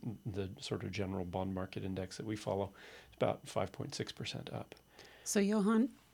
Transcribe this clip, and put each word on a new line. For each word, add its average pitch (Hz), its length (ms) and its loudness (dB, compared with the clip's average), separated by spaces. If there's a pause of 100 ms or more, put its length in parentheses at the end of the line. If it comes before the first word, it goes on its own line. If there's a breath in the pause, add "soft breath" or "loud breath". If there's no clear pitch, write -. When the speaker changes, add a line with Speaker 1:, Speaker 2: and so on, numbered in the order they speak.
(260)
Speaker 1:
the 98 220 -2 (120)
sort - 220 -2
of 101 100 -4
general 95 320 0
bond 92 300 0
market 95 300 -4
index 95 320 -4
that - 100 -6
we 110 100 -2
follow. 98 340 2 (380 loud breath)
It's - 80 -20
about - 320 2
five - 240 0
point - 220 -6
six - 180 -4
percent - 400 -8
up. - 220 -8 (500 loud breath)
Speaker 2:
So, - 160 4
Johan, 214 500 6 (240)